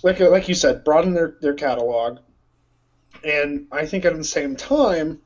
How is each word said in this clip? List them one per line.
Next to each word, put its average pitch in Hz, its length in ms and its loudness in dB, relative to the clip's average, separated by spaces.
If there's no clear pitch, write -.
like, 185 180 2
like 185 280 4
you 180 60 -2
said, 127 300 -2
broaden 170 300 2
their, 165 260 -2
their 143 140 0
catalog. 120 640 -2
And 147 480 -2
I 151 140 -4
think 180 180 -4
at 165 120 2
the 156 60 -10
same 143 320 -4
time, 175 720 0